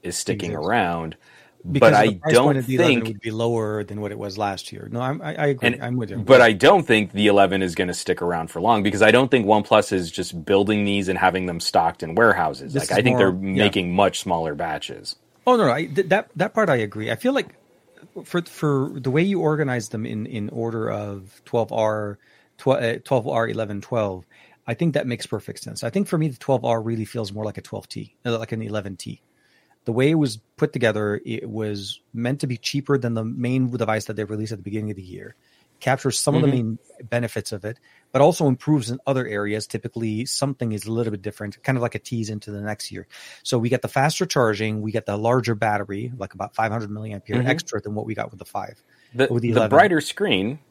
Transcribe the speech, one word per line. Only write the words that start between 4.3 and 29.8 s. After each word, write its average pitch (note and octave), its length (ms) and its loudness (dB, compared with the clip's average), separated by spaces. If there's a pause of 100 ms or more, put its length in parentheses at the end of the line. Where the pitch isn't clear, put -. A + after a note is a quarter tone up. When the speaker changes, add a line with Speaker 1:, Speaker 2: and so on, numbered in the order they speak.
Speaker 2:
last G2+ 320 -4
year. - 220 -14
No, A#2 80 -6
I'm, C3+ 200 -4
I, D#3 140 -8
I D3+ 120 0
agree. B2+ 260 2
Speaker 1:
And, B2+ 100 -8
Speaker 2:
I'm A#2+ 140 -4
with A2+ 140 -4
you. G2+ 80 -6
Speaker 1:
but B2 220 10
I A#2 120 8
don't D3+ 340 6
think G#2+ 260 4
the G#2 140 2
eleven G2 360 6
is F2+ 120 -2
gonna F2+ 200 -2
stick - 280 -2
around E2+ 300 -2
for E2+ 80 -6
long G#2+ 240 2
because G2+ 180 2
I G#2+ 80 8
don't B2 200 6
think A#2+ 160 2
OnePlus G#2+ 460 4
is F2+ 200 -2
just F2 320 -8
building G2+ 400 2
these G2+ 240 -2
and F#2 100 -2
having F#2 280 4
them F2 120 -4
stocked E2+ 460 0
in D#2+ 100 -8
warehouses. F2+ 600 2
Speaker 2:
This C#3 80 0
Speaker 1:
Like, - 100 -6
Speaker 2:
is F#2+ 60 4
Speaker 1:
I A2 40 2
think B2 160 4
Speaker 2:
more, F#2+ 140 4
Speaker 1:
they're F#2+ 180 -4
Speaker 2:
yeah. F#2+ 140 -2
Speaker 1:
making F2+ 320 0
much G2 240 2
smaller E2 340 -2
batches. - 640 -8 (280)
Speaker 2:
Oh, B3 120 4
no, G#3+ 100 4
no, B2 60 4
I, D3+ 140 -2
th-, E3+ 240 -2
that, G3+ 260 2
that F3+ 180 -2
part G#3+ 140 2
I C#3+ 80 4
agree. A2 340 -4
I A2+ 60 -2
feel B3 160 0
like C4+ 240 -4 (680)
for, F3 180 -4
for C#3+ 520 -2
the C3 160 -4
way D3+ 120 2
you F#3+ 180 0
organize D3 480 -2
them A2+ 180 -8
in, A2+ 200 -8
in G#2+ 240 -8
order A2+ 380 -6
of G2+ 560 -8
twelve A#2 280 -2
R, G#2+ 460 -2 (400)
tw-, - 100 -2
uh, B2 340 0
twelve B2 240 0
R, A#2 220 0
eleven, G#2+ 320 -6
twelve, G2 440 -4 (440)
I A#2 60 -2
think E3 200 0
that C3 140 -2
makes A#2+ 180 -6
perfect - 380 -8
sense. A2 180 -12
I A#2+ 80 -4
think G3 160 -2
for F3+ 100 -2
me, D#3 120 0
the B2+ 100 -8
twelve B2+ 260 0
R A#2 160 0
really A2+ 240 -4
feels G#2 280 -8
more G#2+ 120 -6
like G#2 140 -6
a - 40 -16
twelve - 260 -12
T, - 260 -14 (100)
uh, A#2 140 -2
like A2 140 -6
an A2+ 100 -6
eleven G#2 340 -6
T. - 240 -14 (640)